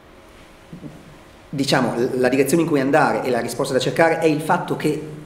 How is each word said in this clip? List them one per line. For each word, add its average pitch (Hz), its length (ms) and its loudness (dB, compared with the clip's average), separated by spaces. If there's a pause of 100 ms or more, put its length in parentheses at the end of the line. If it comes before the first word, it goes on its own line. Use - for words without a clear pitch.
(1500)
diciamo, 135 480 0
l-, 127 240 -2
la 127 80 4
direzione 135 340 2
in 156 60 0
cui 147 120 2
andare 131 440 2
e 127 60 -2
la 120 100 0
risposta 127 320 -4
da 123 80 2
cercare 160 380 2
è 165 80 0
il 151 140 2
fatto 175 360 -2
che - 500 -4